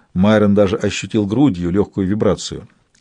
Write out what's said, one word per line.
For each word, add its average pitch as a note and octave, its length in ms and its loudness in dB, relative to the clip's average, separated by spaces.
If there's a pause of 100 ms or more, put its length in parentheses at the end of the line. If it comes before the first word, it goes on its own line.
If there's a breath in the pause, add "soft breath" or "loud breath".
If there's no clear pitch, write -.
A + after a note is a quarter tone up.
(160 loud breath)
Майрон G#2 400 4
даже G2+ 200 2
ощутил G#2 520 -4
грудью G2 420 0
легкую F#2+ 380 -2
вибрацию. G2+ 600 -4 (340)